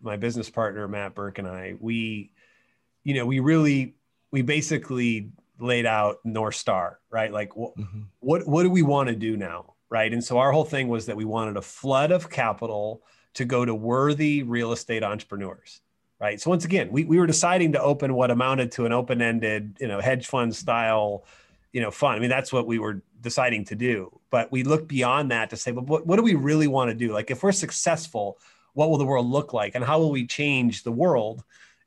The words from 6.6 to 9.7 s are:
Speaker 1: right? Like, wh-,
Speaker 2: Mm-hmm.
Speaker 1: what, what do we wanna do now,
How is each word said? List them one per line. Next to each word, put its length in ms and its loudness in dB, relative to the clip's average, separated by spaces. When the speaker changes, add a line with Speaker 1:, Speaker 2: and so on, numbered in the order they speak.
Speaker 1:
right? 220 -2
Like, 220 -6
wh-, 260 -10
Speaker 2:
Mm-hmm. 220 -10
Speaker 1:
what, 260 0
what 180 4
do 60 4
we 120 6
wanna 340 2
do 220 -4
now, 380 -10